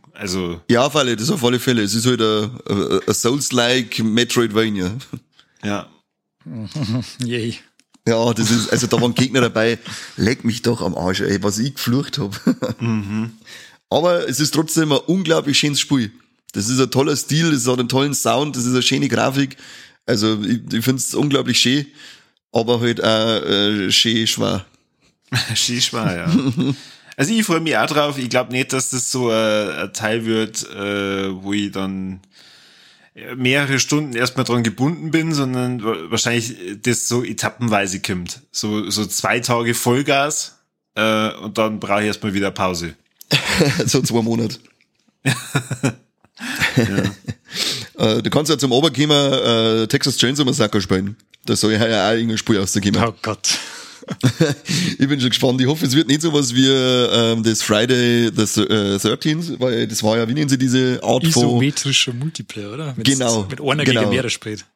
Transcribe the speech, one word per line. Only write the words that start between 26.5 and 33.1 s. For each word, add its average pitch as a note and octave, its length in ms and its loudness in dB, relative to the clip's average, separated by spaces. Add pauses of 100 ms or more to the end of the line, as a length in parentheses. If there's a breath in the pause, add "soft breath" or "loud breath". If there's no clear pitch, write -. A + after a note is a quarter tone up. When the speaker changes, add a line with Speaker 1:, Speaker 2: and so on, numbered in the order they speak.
Speaker 2:
<laughs> - 60 -20 (320 loud breath)
Speaker 1:
Also D3+ 180 0
ich A3 100 0
freu E3 160 0
mich D#3 160 0
auch A2 100 2
drauf. D3 300 0
Ich B2 140 -6
glaub B2 200 0
nicht, B2+ 220 -2
dass C3 160 -2
das - 240 -4
so, B2 180 0
äh, G#2+ 520 0
ein F#2+ 100 -8
Teil A2 320 -2
wird, A2 460 -2
äh, G2 600 -2 (120)
wo G2 100 -6
ich G#2 180 -2
dann F#2+ 500 -6 (1160 soft breath)